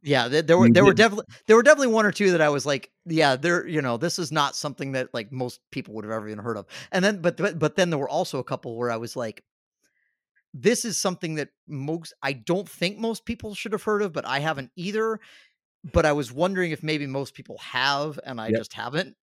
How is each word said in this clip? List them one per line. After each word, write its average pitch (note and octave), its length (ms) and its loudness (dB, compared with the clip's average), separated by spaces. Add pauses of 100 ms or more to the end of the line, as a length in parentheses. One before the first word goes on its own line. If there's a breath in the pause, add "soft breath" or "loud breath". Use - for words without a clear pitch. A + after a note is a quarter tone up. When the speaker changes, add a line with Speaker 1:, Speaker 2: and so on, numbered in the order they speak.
Speaker 1:
Yeah, C3 260 0
there, D3 140 0
there D#3+ 160 4
were, A#2 100 8
Speaker 2:
You A#2 40 8
Speaker 1:
there - 140 10
were F#3+ 80 10
Speaker 2:
didn't. A3 160 6
Speaker 1:
definitely, - 240 -10 (120)
there A3 100 10
were A#3 60 8
definitely C#4 300 6
one A3 140 4
or G3 60 2
two G3 200 2
that E3 80 2
I D3+ 80 6
was C#3+ 160 0
like, C#3 260 -4 (140)
"Yeah, D#3 320 4
there, E3+ 320 0
you D3+ 140 -2
know, A#2+ 160 -2
this E3 200 -4
is D3+ 140 -6
not D3 240 0
something C3+ 360 -8
that, C3 200 -4
like, A#2 180 -8
most B2+ 300 -8 (100)
people G#2+ 240 -10
would G#2+ 120 -10
have A2 60 -6
ever G#2+ 160 -6
even G#2 140 -10
heard A2+ 140 -4
of." G2 80 -10 (260 loud breath)
And F#3 140 0
then, G3+ 160 0
but, E3+ 160 -2
but, F3 220 -4
but - 180 -2
then F3+ 140 2
there D3+ 80 -2
were C3+ 100 -4
also D#3 300 -4
a B2 60 -6
couple B2 340 -8
where A#2+ 120 -2
I A2+ 60 -4
was A2+ 180 -10
like, A2+ 300 -8 (1080)
"This G3+ 300 0
is G#3 140 -6
something F3 380 -4
that D3 140 -6 (180)
most, D3+ 540 -8
I C#3 100 -4
don't E3+ 360 -4
think F#3 300 -6
most A3+ 280 -6
people A3+ 280 -10
should G3+ 180 -8
have G#3+ 120 -6
heard G#3 180 0
of, F#3 100 -4
but - 140 -8
I C3+ 140 -2
haven't C#3+ 340 -4
either." G#3+ 460 -4 (720 soft breath)
But E3+ 140 4
I D3 60 4
was C3+ 200 -2
wondering F3+ 400 -2
if D3+ 100 -8
maybe D3+ 240 -4
most C3+ 280 -8
people - 240 -18
have, C#3 680 -2
and B2 160 -10
I A2+ 80 -6
Speaker 2:
Yep. A2+ 100 2
Speaker 1:
just A2 140 -8
haven't. C3+ 500 -6